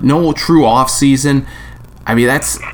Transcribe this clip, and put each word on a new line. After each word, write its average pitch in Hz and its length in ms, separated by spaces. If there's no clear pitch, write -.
no 151 300
true 156 340
off 123 240
season, 139 560
I 113 100
mean, 120 120
that's, - 320